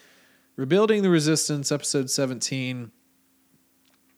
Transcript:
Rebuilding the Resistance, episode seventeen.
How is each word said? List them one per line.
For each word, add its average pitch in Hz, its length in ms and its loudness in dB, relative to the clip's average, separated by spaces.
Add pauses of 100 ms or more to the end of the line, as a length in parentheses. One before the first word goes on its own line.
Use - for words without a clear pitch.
(580)
Rebuilding 202 440 2
the 190 80 4
Resistance, 151 600 2
episode 139 380 -2
seventeen. 127 800 -4 (1300)